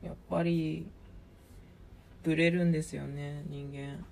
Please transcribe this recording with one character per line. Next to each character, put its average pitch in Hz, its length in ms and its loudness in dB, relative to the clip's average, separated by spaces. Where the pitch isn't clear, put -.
や 175 100 -8
っ - 20 -10
ぱ 170 140 2
り 165 440 2
ブ 160 140 4
レ 170 140 6
る 175 120 4
ん 170 80 6
で 156 100 4
す 165 140 -6
よ 143 100 -4
ね、 143 420 -6
人 143 240 -8
間。 139 400 -8